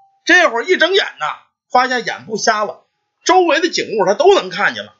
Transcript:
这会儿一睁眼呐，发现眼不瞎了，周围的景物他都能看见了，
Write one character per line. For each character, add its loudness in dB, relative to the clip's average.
这 4
会 -2
儿 -4
一 0
睁 0
眼 0
呐， -6
发 2
现 -4
眼 -10
不 -10
瞎 0
了， -10
周 4
围 2
的 0
景 -6
物 0
他 0
都 4
能 0
看 -4
见 -12
了， -20